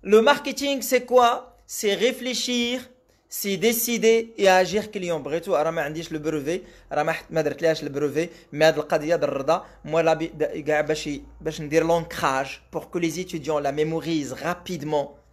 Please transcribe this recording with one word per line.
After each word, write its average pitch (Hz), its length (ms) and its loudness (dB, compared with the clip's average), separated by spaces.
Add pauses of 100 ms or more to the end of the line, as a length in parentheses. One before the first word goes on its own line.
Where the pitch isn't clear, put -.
le 214 180 6
marketing, 277 600 0
c'est 247 240 0
quoi ? 247 520 4 (100)
C'est 202 260 -2
réfléchir 240 840 -2 (500)
سي 196 260 -4
ديسيدي 226 840 2
اي 190 100 6
اجير 185 360 4
كليون. 175 380 -6
بغيتو، 165 320 -2
راه 156 160 2
ما 165 100 -2
عنديش 156 300 -6
لو 156 80 -6
بروفي، 156 420 -4 (300)
راه 147 120 0
ما 160 80 0
حت-، - 180 -6
ما 160 120 -2
درتلهاش 156 420 0
لو 147 60 -6
بروفي، 147 400 -2 (240)
مي 151 120 2
هاد 156 120 6
القضيه 151 380 0
د 160 80 0
الرضا 139 420 0 (200)
مولا 160 280 2
بي-، 156 140 -2
د-، 151 160 -4
كاع 151 380 -2
باش 156 260 -2
ي-، 143 160 -8 (180)
باش 156 200 -8
ندير 156 220 2
لونكراج 160 760 0 (140)
بور 165 100 -4
كو - 160 -6
لي 170 80 0
ايتيديون 156 560 -4
لا 139 80 -2
ميموريز 151 600 -2
رابيدمون. 151 760 -4 (260)